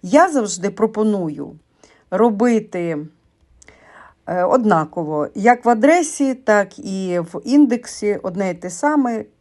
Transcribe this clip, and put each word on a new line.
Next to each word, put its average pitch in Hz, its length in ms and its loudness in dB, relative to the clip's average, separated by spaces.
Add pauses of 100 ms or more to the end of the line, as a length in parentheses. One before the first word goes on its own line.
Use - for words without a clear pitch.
Я 294 280 4
завжди 202 400 -2
пропоную 202 800 -2 (600)
робити, 202 840 0 (1300)
е, 180 180 -2
однаково, 165 920 0
як 240 300 2
в 240 40 4
адресі, 277 640 2
так 208 460 0
і 190 400 -4
в 170 240 -8
індексі, 240 800 0
одне 185 280 -4
і - 20 -6
те 180 160 -10
саме. 247 560 -2 (160)